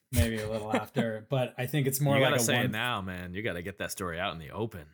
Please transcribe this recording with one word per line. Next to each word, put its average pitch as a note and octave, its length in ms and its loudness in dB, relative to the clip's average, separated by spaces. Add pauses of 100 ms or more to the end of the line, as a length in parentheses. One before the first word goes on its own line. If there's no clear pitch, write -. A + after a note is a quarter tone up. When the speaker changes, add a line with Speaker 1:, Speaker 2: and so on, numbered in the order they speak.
(120)
Speaker 1:
maybe A#2 260 4
a G#2+ 120 -4
little G#2+ 220 -4
Speaker 2:
<laughs> - 40 2
Speaker 1:
after. A2 520 -2
But B2+ 300 0
I B2 80 0
think C#3+ 200 2
it's C#3 140 0
more C#3 160 4
Speaker 2:
You C3+ 60 6
Speaker 1:
like D3 100 6
Speaker 2:
gotta B2 100 4
Speaker 1:
a - 20 2
Speaker 2:
say C3 140 4
it A#2+ 60 2
Speaker 1:
one - 80 2
Speaker 2:
now, A2+ 280 -2
man. F2+ 340 -6
You G#2 80 -4
gotta F2+ 200 -2
get F#2+ 160 -8
that F2+ 120 -4
story F2 300 -4
out F#2+ 120 -2
in E2 60 -8
the D#2 120 -12
open. F#2 440 -6